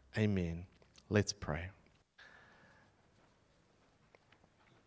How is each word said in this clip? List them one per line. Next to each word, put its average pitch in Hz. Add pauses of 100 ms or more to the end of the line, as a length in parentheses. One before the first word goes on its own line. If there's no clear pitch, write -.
(180)
Amen. 92 (420)
Let's 101
pray. 82 (3250)